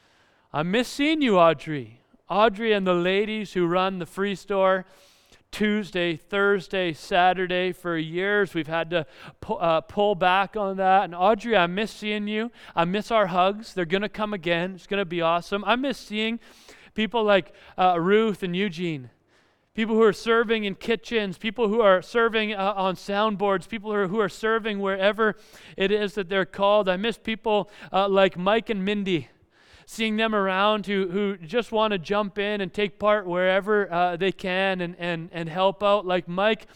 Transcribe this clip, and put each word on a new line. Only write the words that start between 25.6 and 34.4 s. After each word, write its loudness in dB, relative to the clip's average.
it 2
is 0
that -6
they're 0
called. 2
I 2
miss -4
people, -2
uh, 2
like 4
Mike 0
and -4
Mindy, -2
seeing -4
them 0
around 2
who, -2
who -2
just -4
wanna 0
jump -4
in -4
and -6
take -4
part 2
wherever, 0
uh, 0
they -2
can -2